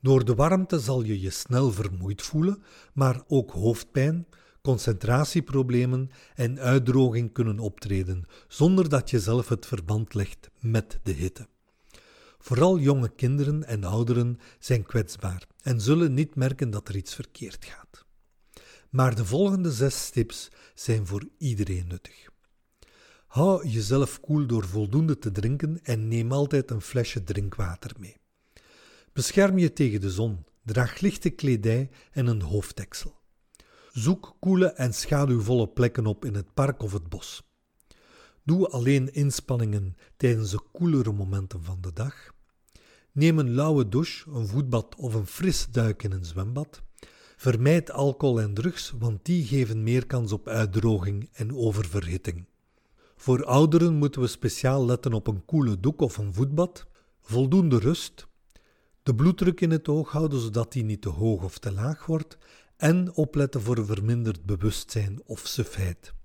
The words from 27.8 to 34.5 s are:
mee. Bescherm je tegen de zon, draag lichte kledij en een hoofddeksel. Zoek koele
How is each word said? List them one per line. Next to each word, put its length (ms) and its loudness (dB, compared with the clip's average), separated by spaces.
mee. 220 -20
Bescherm 440 2
je 160 4
tegen 280 2
de 80 -2
zon, 360 -4
draag 360 -2
lichte 300 0
kledij 600 0
en 160 0
een 140 0
hoofddeksel. 800 -6
Zoek 480 -2
koele 280 4